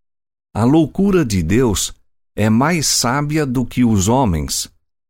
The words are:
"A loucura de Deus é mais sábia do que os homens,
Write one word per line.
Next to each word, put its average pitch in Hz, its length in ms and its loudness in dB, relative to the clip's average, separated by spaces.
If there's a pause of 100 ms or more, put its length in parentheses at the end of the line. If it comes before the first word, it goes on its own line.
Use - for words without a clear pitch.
(540)
"A 101 100 -2
loucura 165 600 2
de 101 180 -2
Deus 101 520 0 (420)
é 104 140 0
mais 143 360 0
sábia 147 580 -2
do 127 220 -2
que 123 180 0
os 104 240 2
homens, 98 600 0 (400)